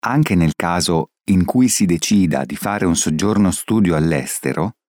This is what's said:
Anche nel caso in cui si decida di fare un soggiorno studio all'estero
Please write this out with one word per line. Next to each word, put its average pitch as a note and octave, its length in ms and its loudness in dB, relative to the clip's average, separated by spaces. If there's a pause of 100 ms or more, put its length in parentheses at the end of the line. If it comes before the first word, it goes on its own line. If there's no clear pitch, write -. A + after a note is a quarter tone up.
Anche B2+ 300 0
nel E2 180 2
caso E2+ 560 -2 (200)
in F#2 140 4
cui B2+ 240 2
si - 160 0
decida F#2 600 0
di - 100 -10
fare G2+ 320 -4
un E2+ 80 2
soggiorno F#2+ 560 0
studio F#2 460 0
all'estero D#2 800 -2 (120)